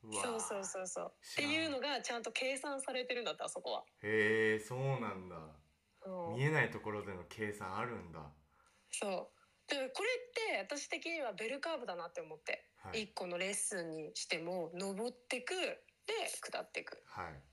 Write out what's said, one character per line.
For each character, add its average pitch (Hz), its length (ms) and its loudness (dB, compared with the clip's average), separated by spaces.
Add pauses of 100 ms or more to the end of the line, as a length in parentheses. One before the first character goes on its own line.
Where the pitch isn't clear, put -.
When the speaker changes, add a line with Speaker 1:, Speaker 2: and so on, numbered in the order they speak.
Speaker 1:
落 107 100 -8
ち 240 80 2
て 247 60 2
く。 - 20 2
Speaker 2:
う 233 60 2
わ。 220 60 0
Speaker 1:
そ 208 180 -2
う - 0 -
そ - 0 -
う 190 60 -4
そ 190 160 -2
う 185 60 -2
そ - 160 -4
う。 - 180 -6
Speaker 2:
知 - 200 -2
ら 285 60 4
ん。 294 40 4
Speaker 1:
っ - 20 4
て 311 80 6
い 330 40 4
う 320 40 2
の 269 100 0
が 262 220 2
ち 254 100 -2
ゃ 240 80 2
ん - 20 -6
と 226 100 -4
計 269 260 2
算 277 240 -2
さ 262 100 -2
れ 254 140 0
て 247 80 0
る 240 80 2
ん 226 40 0
だ 185 60 2
っ - 40 0
て、 - 80 -6
あ - 60 -2
そ - 120 -6
こ - 100 -2
は。 - 140 -2 (180)
Speaker 2:
へ 107 580 8
ー、 - 40 -10
そ 123 100 -4
う 127 40 -2 (200)
な 107 140 0
ん 92 160 -8
だ。 85 80 -8 (640)
Speaker 1:
そ 180 300 -2
う。 117 40 -2
Speaker 2:
見 131 60 4
え 147 60 6
な 151 140 6
い 110 60 4
と 110 120 -4
こ 107 100 -2
ろ 104 140 -2
で 98 80 -6
の 90 160 -8
計 104 240 -2
算 98 240 -4
あ 113 80 0
る 120 100 -4
ん 87 160 -10
だ。 80 80 -10 (720)
Speaker 1:
そ - 160 -2
う。 - 640 -6
だ 294 60 2
か 269 60 2
ら 262 60 -2
こ - 140 -2
れ 453 60 4
っ 453 580 0
て 294 80 -2
私 285 140 -6
的 311 160 -4
に 330 160 -2
は 240 100 0
ベ 208 180 -4
ル 277 100 -2
カ 320 160 0
ー 269 40 -4
ブ 247 60 -6
だ 277 100 -4
な 170 120 -6
っ - 40 -10
て - 100 -6
思 - 140 -8
っ 453 40 -16
て。 - 380 -4
Speaker 2:
は 190 160 -10
い。 220 100 0
Speaker 1:
一 196 100 -10
個 190 120 -4
の 175 120 -2
レ 190 140 0
ッ - 20 0
ス 196 300 0
ン 165 80 -4
に 156 240 -6
し - 120 -4
て 180 100 0
も、 170 380 -2
登 196 340 -2
っ - 20 -6
て 247 300 -4
く、 247 140 -2
で、 - 580 -4 (140)
下 - 340 -4
っ - 100 -10
て - 120 -4
く。 - 240 -12
Speaker 2:
は 90 220 -6
い。 69 120 -12 (120)